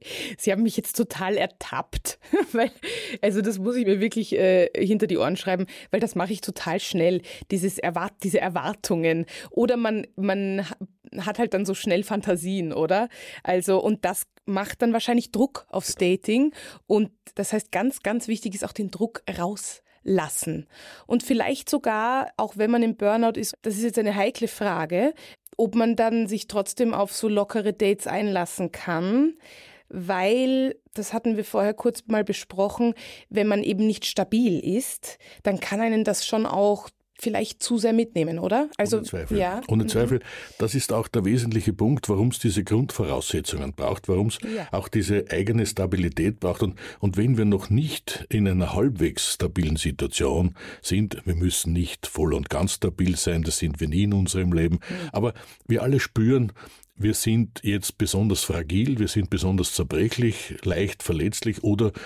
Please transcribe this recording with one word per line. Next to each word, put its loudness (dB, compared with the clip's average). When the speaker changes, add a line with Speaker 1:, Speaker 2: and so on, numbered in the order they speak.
Speaker 1:
<laughs> -10
Sie 0
haben 2
mich 2
jetzt -4
total -2
ertappt, -6
<laughs> 2
weil, 2
also 2
das -2
muss -2
ich 2
mir 4
wirklich, 0
äh, 6
hinter 2
die 0
Ohren 0
schreiben, -2
weil 2
das -2
mache -2
ich -8
total -4
schnell, 2
dieses 0
Erwart-, -4
diese 2
Erwartungen. 0
Oder 2
man, -2
man -2
ha-, -12
hat -4
halt 0
dann 0
so -2
schnell 0
Fantasien, -2
oder? 2
Also, 2
und 0
das -2
macht -2
dann 4
wahrscheinlich 2
Druck 0
aufs -4
Speaker 2:
Genau. 2
Speaker 1:
Dating. 2
Und 2
das -4
heißt, -4
ganz, -2
ganz -2
wichtig -4
ist -6
auch -10
den -6
Druck -6
rauslassen. -2
Und 2
vielleicht 0
sogar, 0
auch -4
wenn 2
man 4
im 0
Burnout 2
ist, -6
das -2
ist -2
jetzt 0
eine 0
heikle 0
Frage, 0
ob 2
man 4
dann 2
sich -6
trotzdem 0
auf 0
so -2
lockere 0
Dates 2
einlassen -2
kann, 0
weil, 0
das -8
hatten 0
wir -4
vorher 0
kurz -2
mal 2
besprochen, -2
wenn 2
man 2
eben 2
nicht -2
stabil 2
ist, -4
dann 0
kann -4
einen 2
das 0
schon 0
auch 2
vielleicht -4
zu 0
sehr 2
mitnehmen, 2
oder? 0
Also, 2
Speaker 2:
Ohne -2
Zweifel. -4
Speaker 1:
ja. 0
Speaker 2:
Ohne 4
Speaker 1:
Mhm. 0
Speaker 2:
Zweifel. 2
Das -2
ist 0
auch 0
der 0
wesentliche 2
Punkt, 2
warum's 2
diese 2
Grundvoraussetzungen 0
braucht, -4
warum's 2
Speaker 1:
Ja. -6
Speaker 2:
auch -2
diese 2
eigene 2
Stabilität 0
braucht. 0
Und, 0
und 0
wenn 4
wir 4
noch 2
nicht 0
in 2
einer 2
halbwegs 0
stabilen 0
Situation 0
sind, -2
wir 0
müssen 0
nicht -2
voll 0
und -4
ganz 0
stabil 0
sein, 0
das -2
sind -2
wir -2
nie 2
in 2
unserem 2
Leben. 2
Speaker 1:
Mhm. -8
Speaker 2:
Aber 0
wir 2
alle 4
spüren, 2
wir 0
sind 2
jetzt -2
besonders 2
fragil, 0
wir 2
sind 0
besonders 2
zerbrechlich, 0
leicht -2
verletzlich -2
oder 2